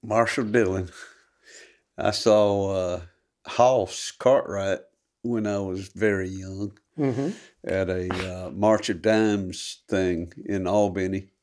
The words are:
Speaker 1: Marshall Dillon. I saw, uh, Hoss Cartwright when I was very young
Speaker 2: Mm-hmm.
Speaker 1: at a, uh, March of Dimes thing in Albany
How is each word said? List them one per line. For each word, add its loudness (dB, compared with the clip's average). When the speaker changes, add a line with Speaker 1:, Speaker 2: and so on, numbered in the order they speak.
Speaker 1:
Marshall 0
Dillon. 2
I 0
saw, 4
uh, -4
Hoss 2
Cartwright 2
when -2
I -2
was -6
very 0
young -10
Speaker 2:
Mm-hmm. -2
Speaker 1:
at -2
a, -2
uh, -10
March 2
of -4
Dimes 0
thing 0
in -2
Albany 0